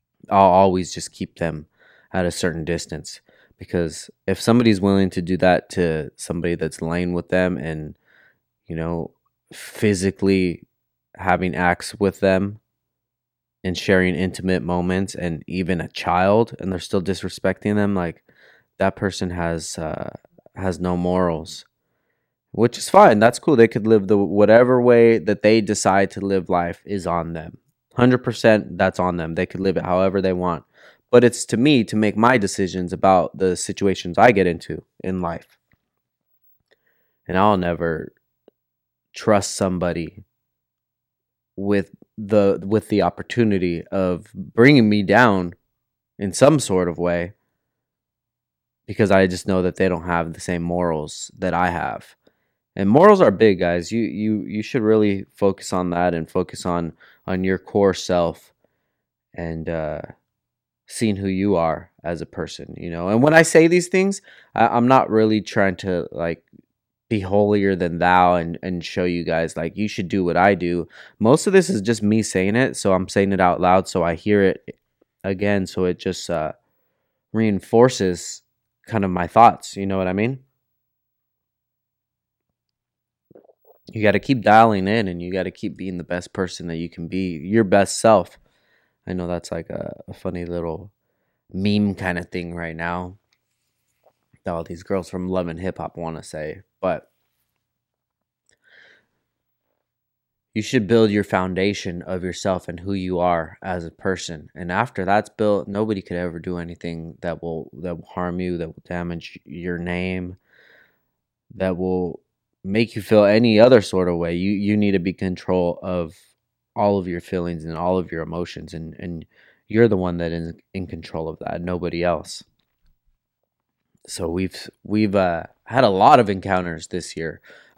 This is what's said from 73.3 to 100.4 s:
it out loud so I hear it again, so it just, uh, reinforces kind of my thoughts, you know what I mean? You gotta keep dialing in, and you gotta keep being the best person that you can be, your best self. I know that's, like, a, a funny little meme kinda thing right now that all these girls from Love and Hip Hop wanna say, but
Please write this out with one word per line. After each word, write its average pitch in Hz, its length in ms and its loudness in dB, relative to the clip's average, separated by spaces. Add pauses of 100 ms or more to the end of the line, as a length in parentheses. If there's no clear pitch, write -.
it 95 80 0
out 90 220 2
loud 90 260 4
so 90 140 -2
I 85 120 0
hear 104 280 2
it - 360 -2 (460)
again, 98 420 -2
so 92 200 -2
it 90 120 -2
just, - 300 -8
uh, 78 240 -4 (800)
reinforces 107 1120 2 (440)
kind 104 200 -2
of 92 40 -2
my 87 160 -2
thoughts, 110 520 6
you 98 80 -6
know 95 100 -2
what 95 100 -2
I 90 60 -2
mean? 120 280 -2 (3500)
You 110 120 -6
gotta 101 180 4
keep 127 220 -2
dialing 107 440 8
in, 104 220 0
and 87 140 -8
you 87 100 -8
gotta 92 180 -4
keep - 280 -10
being 92 180 -8
the 85 80 -10
best 87 300 -8
person 87 320 -6
that 82 100 -8
you 82 140 -8
can 85 180 -12
be, 92 300 -6
your 101 260 0
best 98 360 2
self. 107 380 4 (680)
I 92 60 -8
know 90 140 -6
that's, 87 260 -8
like, 85 160 -10
a, - 400 -10
a - 60 -18
funny 90 320 -8
little 85 440 -8 (640)
meme 101 420 0
kinda 87 300 -6
thing 85 300 -10
right 85 200 -10
now 87 440 -8 (1300)
that 92 80 -6
all 85 120 -8
these 87 180 -14
girls 95 280 -6
from 92 180 -8
Love 92 200 -4
and 82 120 -10
Hip 95 160 -6
Hop 80 220 -12
wanna 82 240 -10
say, 76 400 -12 (180)
but 87 300 -6 (3500)